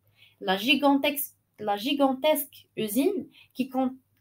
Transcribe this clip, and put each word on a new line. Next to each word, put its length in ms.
La 160
gigantesque, 760
la 180
gigantesque 1000
usine, 520
qui 160
compte, 240